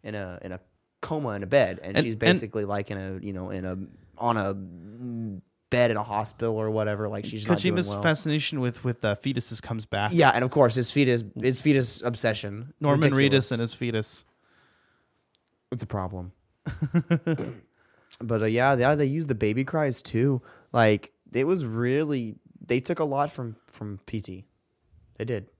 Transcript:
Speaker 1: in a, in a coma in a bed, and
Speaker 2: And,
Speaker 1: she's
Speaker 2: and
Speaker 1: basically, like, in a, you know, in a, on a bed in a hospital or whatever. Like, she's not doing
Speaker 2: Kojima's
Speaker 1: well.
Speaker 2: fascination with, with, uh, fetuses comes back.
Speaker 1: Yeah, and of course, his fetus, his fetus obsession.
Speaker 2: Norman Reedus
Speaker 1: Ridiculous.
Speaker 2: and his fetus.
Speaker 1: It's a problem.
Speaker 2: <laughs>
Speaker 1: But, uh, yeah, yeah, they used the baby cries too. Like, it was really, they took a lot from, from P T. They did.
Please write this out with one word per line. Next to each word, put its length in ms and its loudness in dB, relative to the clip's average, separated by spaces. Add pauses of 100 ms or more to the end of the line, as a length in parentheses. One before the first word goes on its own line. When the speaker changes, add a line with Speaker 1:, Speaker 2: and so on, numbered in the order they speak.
Speaker 1:
in 120 -10
a, 280 -8
in 100 -10
a 80 -12 (400)
coma 300 -4
in 120 -4
a 40 -6
bed, 360 2
and 140 -6
Speaker 2:
And, 80 2
Speaker 1:
she's 100 -2
Speaker 2:
and 60 -10
Speaker 1:
basically, 440 0
like, 260 -4
in 80 -6
a, 240 -8
you 100 -8
know, 180 -8
in 140 -6
a, 120 -6 (400)
on 200 0
a 180 -2 (1160)
bed 200 4
in 60 0
a 60 -2
hospital 540 -2
or 140 0
whatever. 380 0
Like, 180 -6
she's 220 -8
not 100 4
doing 160 2
Speaker 2:
Kojima's 160 0
Speaker 1:
well. 120 -4
Speaker 2:
fascination 580 0
with, 240 -2
with, 200 -2
uh, 120 2
fetuses 460 -4
comes 220 -8
back. 300 -2
Speaker 1:
Yeah, 160 8
and 140 2
of 60 0
course, 260 6
his 140 0
fetus, 340 4 (160)
his 200 0
fetus 420 2
obsession. 800 -4
Speaker 2:
Norman 300 4
Reedus 60 2
Speaker 1:
Ridiculous. 360 4
Speaker 2:
and 80 0
his 140 -2
fetus. 500 -4 (1500)
Speaker 1:
It's 120 -6
a 40 -8
problem. 460 -6 (340)
Speaker 2:
<laughs> 960 -2 (580)
Speaker 1:
But, 220 0
uh, 40 2
yeah, 300 4
yeah, 180 4
they 120 2
used 220 -2
the 60 0
baby 300 0
cries 380 -2
too. 400 0 (300)
Like, 400 4 (200)
it 120 0
was 200 0
really, 720 -2 (280)
they 140 2
took 220 -2
a 40 4
lot 280 0
from, 240 -8 (100)
from 400 -10
P 140 -6
T. 240 -14 (720)
They 80 -6
did. 220 -4 (140)